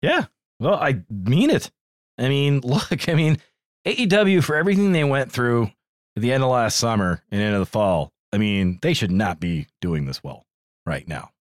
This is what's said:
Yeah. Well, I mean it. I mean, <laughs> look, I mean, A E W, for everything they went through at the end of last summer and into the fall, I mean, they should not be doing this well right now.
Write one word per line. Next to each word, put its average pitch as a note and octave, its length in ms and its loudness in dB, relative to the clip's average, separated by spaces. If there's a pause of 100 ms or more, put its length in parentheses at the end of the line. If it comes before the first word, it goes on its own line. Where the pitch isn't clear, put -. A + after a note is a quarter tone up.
Yeah. C#4+ 240 0 (340)
Well, D#3 160 0
I C3+ 340 0
mean A#2 400 0
it. - 220 0 (460)
I B2 120 -2
mean, C#3 300 2
<laughs> C3 40 -4
look, C#3 460 -2
I E3+ 40 0
mean, D#3 240 2 (480)
A F3+ 60 -2
E B3 140 -2
W, G3 360 4
for D3+ 140 0
everything G3 360 2
they E3 120 2
went C#3 280 0
through A#2+ 320 0 (520)
at G#2 60 -6
the A#2+ 100 0
end C3+ 120 2
of C3 60 2
last A#2+ 280 0
summer G#2 440 0 (100)
and G2+ 100 -2
into G#2 180 0
the F#2+ 60 0
fall, F#2 460 0 (200)
I G2+ 60 -4
mean, G2 440 0
they E3+ 120 0
should A2 180 -2
not F#2 280 0
be E2+ 280 -4 (140)
doing D#2+ 240 -2
this C2 180 -10
well C2+ 220 -16 (400)
right D2 220 -8
now. D2 340 -12